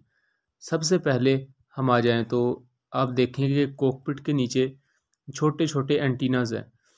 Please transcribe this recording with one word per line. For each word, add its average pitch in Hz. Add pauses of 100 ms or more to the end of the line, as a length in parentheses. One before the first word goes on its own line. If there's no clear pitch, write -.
(640)
सबसे 165
पहले 135 (420)
हम 131
आ 120
जाएँ 117
तो 120 (500)
आप 131
देखेंगे 127
कि 139
कॉकपिट 135
के 151
नीचे 131 (560)
छोटे 151
छोटे 143
एंटीनाज 127
हैं। 107 (320)